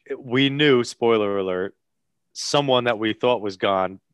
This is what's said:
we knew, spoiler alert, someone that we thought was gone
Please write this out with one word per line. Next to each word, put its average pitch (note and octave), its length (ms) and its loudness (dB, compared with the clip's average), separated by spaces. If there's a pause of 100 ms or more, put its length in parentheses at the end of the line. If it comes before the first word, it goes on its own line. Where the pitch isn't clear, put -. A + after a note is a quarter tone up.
(160)
we C3 320 0
knew, C#3 360 4
spoiler G#2+ 540 0
alert, F#2+ 380 -4 (560)
someone C3+ 520 0
that A#2+ 140 0
we A2 140 -2
thought B2 280 0
was G2 160 -8
gone F#2+ 440 -2 (140)